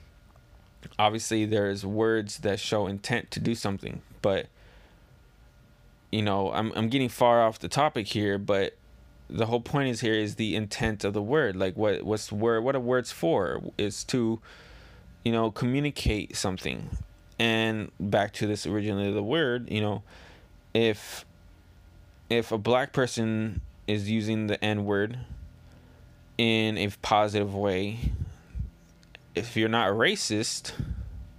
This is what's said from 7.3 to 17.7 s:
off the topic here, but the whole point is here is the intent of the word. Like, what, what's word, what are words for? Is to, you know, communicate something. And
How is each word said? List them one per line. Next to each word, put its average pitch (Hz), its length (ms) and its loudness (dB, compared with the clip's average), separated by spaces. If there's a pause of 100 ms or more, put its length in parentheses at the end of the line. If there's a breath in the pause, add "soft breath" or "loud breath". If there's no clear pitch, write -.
off 113 160 2
the 90 100 -8
topic 135 400 0
here, 101 300 0
but 98 380 0 (540)
the 110 160 0
whole 117 140 0
point 139 280 0
is 117 120 -2
here 110 140 2
is 104 200 0
the 110 200 -2
intent 107 500 -2
of 101 100 0
the 104 80 0
word. 113 340 0
Like, 95 180 0
what, 104 280 0
what's 104 280 -2
word, 113 340 2
what 135 120 2
are 131 40 -2
words 123 300 0
for? 117 520 0 (160)
Is 101 260 -4
to, 113 360 0 (840 loud breath)
you 117 80 2
know, 113 180 2
communicate 123 840 -2
something. 82 540 -4 (480)
And 110 600 0